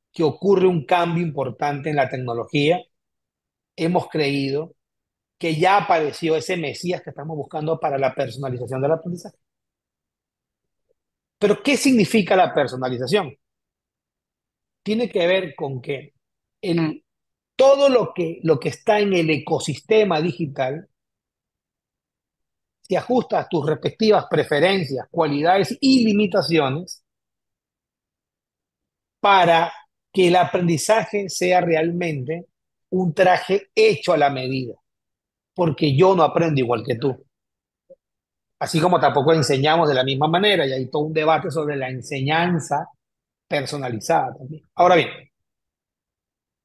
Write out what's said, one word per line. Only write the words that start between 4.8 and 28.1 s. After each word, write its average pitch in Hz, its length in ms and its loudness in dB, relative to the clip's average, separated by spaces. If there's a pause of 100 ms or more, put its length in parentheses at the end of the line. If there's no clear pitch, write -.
que 165 180 -4
ya 185 220 2
apareció 160 580 -2
ese 175 220 -4
mesías 170 420 -8
que 156 100 -18
estamos 156 240 -14
buscando 156 460 -6
para 143 160 -4
la 135 180 -2
personalización 127 680 -6
del 151 100 0
aprendizaje. 175 460 -8 (2000)
Pero, 202 240 0
¿qué 277 160 2
significa 214 580 2
la 185 160 2
personalización? 131 800 -4 (1500)
Tiene 220 260 -2
que 175 180 0
ver 185 280 0
con 135 260 -8
que 135 320 -10 (480)
el, 170 420 -2 (540)
todo 277 320 6
lo 240 260 2
que, 165 280 -6
lo 156 180 2
que 165 80 -6
está 208 320 0
en 202 140 0
el 165 160 2
ecosistema 160 880 0
digital 151 680 -6 (1900)
se - 160 -4
ajusta 208 440 -2
a - 80 -8
tus 156 180 -2
respectivas 165 640 0
preferencias, 151 800 0
cualidades 165 720 0
y 262 240 4
limitaciones 170 1000 0 (2250)